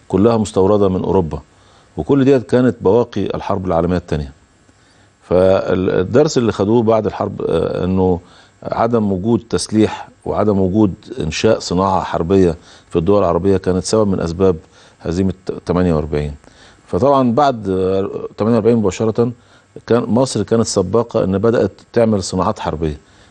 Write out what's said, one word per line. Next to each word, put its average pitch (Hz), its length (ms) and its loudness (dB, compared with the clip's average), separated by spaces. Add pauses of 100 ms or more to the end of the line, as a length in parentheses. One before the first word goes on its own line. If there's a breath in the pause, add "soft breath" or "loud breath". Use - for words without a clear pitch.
كلها 107 280 2
مستوردة 101 520 2
من 92 160 -2
أوروبا، 82 360 -2 (560 soft breath)
وكل 135 280 0
ديت 131 260 2
كانت 123 300 2
بواقي 101 460 0
الحرب 92 400 -6
العالمية 87 300 0
الثانية. 73 360 -6 (880 soft breath)
فالدرس 95 1160 0
اللي 117 140 0
خدوه 110 300 2
بعد 110 240 2
الحرب، - 360 -6
آه، 90 420 -2
إنه 92 360 0 (420 soft breath)
عدم 110 500 -2
وجود 104 380 0
تسليح 104 580 -2 (160)
وعدم 101 340 0
وجود 95 360 2 (260)
إنشاء 80 380 0
صناعة 92 440 0
حربية 85 540 2 (340 loud breath)
في - 60 -4
الدول 92 220 2
العربية 90 380 2
كانت 90 280 -2
سبب 110 240 0
من 95 120 -2
أسباب 85 360 0 (440 soft breath)
هزيمة 90 320 -2 (340)
تمانية 90 280 0
وأربعين. 73 400 -4 (520 loud breath)
فطبعًا 127 460 0
بعد، 120 360 0
آه، 95 420 -2 (260)
تمانية 113 200 0
وأربعين 113 200 2
مباشرة 110 560 -2 (540 soft breath)
كان 120 160 2
مصر 117 400 0
كانت 113 240 0
سباقة 104 580 0
إن 95 140 -2
بدأت 107 320 2 (220)
تعمل 110 300 2
صناعات 92 360 -2
حربية. 78 380 -4 (340 soft breath)